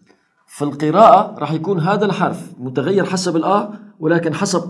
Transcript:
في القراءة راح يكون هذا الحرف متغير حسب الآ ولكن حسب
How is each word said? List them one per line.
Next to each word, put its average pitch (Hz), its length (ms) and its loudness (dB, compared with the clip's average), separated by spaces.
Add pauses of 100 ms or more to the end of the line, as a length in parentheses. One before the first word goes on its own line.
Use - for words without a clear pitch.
(460)
في - 160 -10
القراءة 156 760 4
راح 147 140 -4
يكون 165 280 -2
هذا 196 240 0
الحرف 175 540 -2
متغير 131 460 -2
حسب 180 320 -4
الآ 190 340 0 (300)
ولكن 165 340 0
حسب 180 360 -2